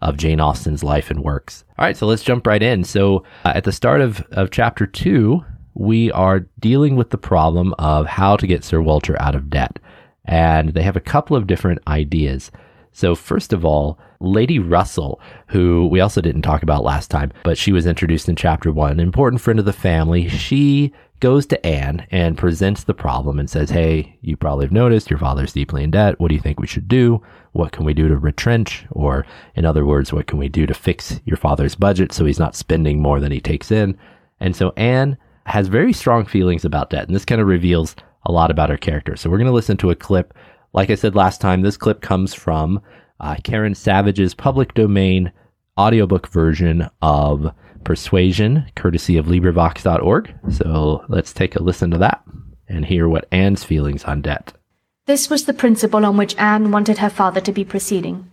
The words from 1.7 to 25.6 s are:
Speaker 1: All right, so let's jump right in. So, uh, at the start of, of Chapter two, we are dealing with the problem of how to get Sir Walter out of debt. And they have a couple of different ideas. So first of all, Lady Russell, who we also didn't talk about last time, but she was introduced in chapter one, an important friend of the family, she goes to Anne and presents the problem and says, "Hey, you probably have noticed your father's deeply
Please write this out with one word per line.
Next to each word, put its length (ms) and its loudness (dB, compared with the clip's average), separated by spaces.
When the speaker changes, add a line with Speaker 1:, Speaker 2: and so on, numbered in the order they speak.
Speaker 1:
All 60 0
right, 100 -2
so 100 -4
let's 160 0
jump 240 0
right 160 2
in. 220 0
So, 400 0
uh, 100 2
at 80 -2
the 80 -2
start 300 2
of, 200 -2
of 200 -2
Chapter 340 0
two, 580 2
we 380 0
are 300 2
dealing 380 2
with 140 0
the 60 -4
problem 640 2
of 260 0
how 300 2
to 100 -2
get 200 0
Sir 160 0
Walter 400 0
out 140 -2
of 140 -4
debt. 300 -4
And 480 2
they 100 0
have 140 0
a 40 -4
couple 360 0
of 100 -2
different 400 0
ideas. 640 -2
So 240 0
first 380 -4
of 120 -2
all, 320 0
Lady 400 0
Russell, 600 -2
who 400 2
we 140 2
also 200 0
didn't 220 -2
talk 180 0
about 220 0
last 260 -2
time, 220 -2
but 140 0
she 140 0
was 160 2
introduced 420 0
in 60 0
chapter 360 0
one, 200 0
an 80 -2
important 420 2
friend 180 2
of 60 0
the 80 0
family, 560 0
she 640 0
goes 260 4
to 200 -4
Anne 460 -2
and 260 0
presents 460 0
the 100 -2
problem 460 -4
and 100 -4
says, 200 -2
"Hey, 520 0
you 140 -6
probably 300 -2
have 80 -2
noticed 360 2
your 80 0
father's 360 -2
deeply 280 -4